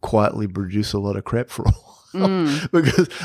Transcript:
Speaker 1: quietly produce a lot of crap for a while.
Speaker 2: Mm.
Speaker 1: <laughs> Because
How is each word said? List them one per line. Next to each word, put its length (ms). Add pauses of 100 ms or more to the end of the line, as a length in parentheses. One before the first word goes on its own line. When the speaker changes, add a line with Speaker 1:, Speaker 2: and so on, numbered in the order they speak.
Speaker 1:
quietly 460
produce 480
a 40
lot 180
of 80
crap 260
for 120
a 80
while. 160 (280)
Speaker 2:
Mm. 540
Speaker 1:
<laughs> 40
Because 360 (160)